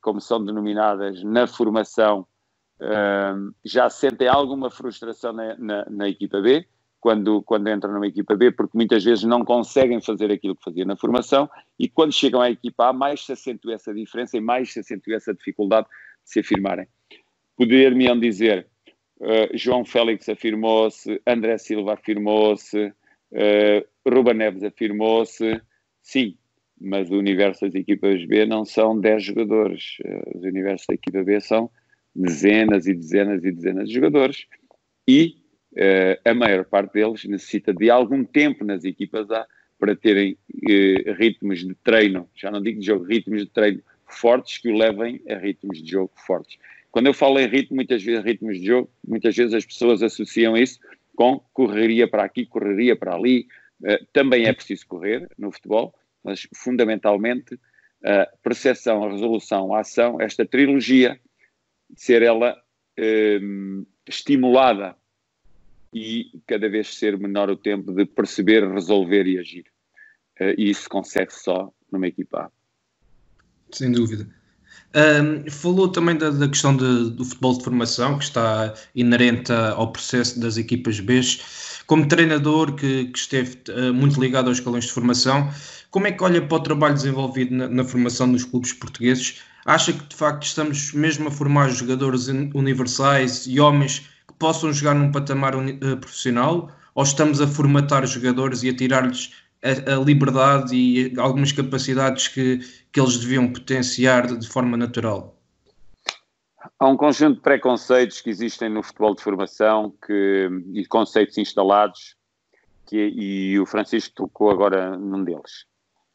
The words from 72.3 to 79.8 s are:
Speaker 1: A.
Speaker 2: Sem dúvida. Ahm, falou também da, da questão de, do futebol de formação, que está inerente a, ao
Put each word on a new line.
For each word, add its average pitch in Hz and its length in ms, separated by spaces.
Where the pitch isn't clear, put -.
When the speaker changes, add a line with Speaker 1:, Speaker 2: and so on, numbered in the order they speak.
Speaker 1:
A. 82 100
Speaker 2:
Sem 127 220
dúvida. 110 340
Ahm, 151 540
falou 180 400
também 170 280
da, 156 140
da 143 180
questão 139 280
de, 123 340
do 117 140
futebol 127 320
de 123 80
formação, 123 540
que 143 60
está 110 500
inerente 120 580
a, 113 180
ao 110 220